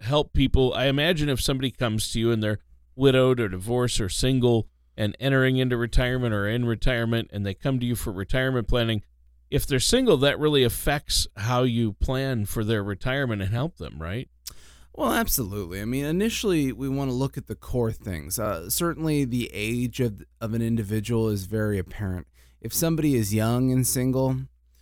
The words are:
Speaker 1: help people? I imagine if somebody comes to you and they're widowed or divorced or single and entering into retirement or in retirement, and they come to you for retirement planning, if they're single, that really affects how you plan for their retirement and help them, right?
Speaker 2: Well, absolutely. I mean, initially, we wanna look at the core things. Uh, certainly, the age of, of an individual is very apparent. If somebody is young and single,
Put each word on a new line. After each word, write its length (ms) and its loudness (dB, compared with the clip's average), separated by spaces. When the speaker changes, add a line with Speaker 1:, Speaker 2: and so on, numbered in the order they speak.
Speaker 1:
help 320 0
people? 400 4
I 120 0
imagine 440 2
if 100 0
somebody 300 0
comes 420 -2
to 80 0
you 100 4
and 120 2
they're 160 0
widowed 460 4
or 80 0
divorced 520 -2
or 80 -2
single 600 2
and 220 -4
entering 380 2
into 200 0
retirement 560 2
or 140 0
in 180 -2
retirement, 680 0
and 120 -6
they 100 -4
come 260 -2
to 60 -4
you 100 -2
for 160 -6
retirement 560 -2
planning, 340 2
if 160 0
they're 140 0
single, 380 4
that 200 2
really 240 4
affects 640 0
how 260 0
you 300 0
plan 500 -2
for 180 -4
their 220 0
retirement 580 -2
and 80 -2
help 280 -4
them, 220 -12
right? 280 -8
Speaker 2:
Well, 160 0
absolutely. 680 -2
I 60 -6
mean, 180 -2
initially, 680 0
we 180 -8
wanna 240 -2
look 240 -2
at 120 -12
the 80 -8
core 340 -2
things. 480 -8
Uh, 320 -4
certainly, 540 0
the 280 -2
age 460 -4
of, 240 -2
of 140 -4
an 80 0
individual 680 0
is 160 -2
very 320 -2
apparent. 500 -6
If 120 -10
somebody 440 2
is 180 0
young 380 2
and 120 4
single, 520 0